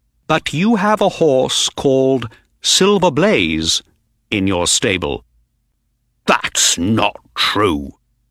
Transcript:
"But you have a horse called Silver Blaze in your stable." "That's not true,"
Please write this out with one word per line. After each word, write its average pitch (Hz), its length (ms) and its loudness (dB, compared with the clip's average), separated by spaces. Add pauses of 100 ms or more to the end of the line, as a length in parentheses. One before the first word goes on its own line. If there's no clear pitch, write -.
(260)
"But 156 260 -2
you 208 240 2
have 208 240 2
a 202 200 0
horse 139 500 0
called 131 580 0 (340)
Silver 185 480 2
Blaze 95 720 0 (480)
in 98 160 0
your 87 200 0
stable." 85 580 -2 (1000)
"That's - 500 0
not 104 400 0 (180)
true," 78 640 -2 (320)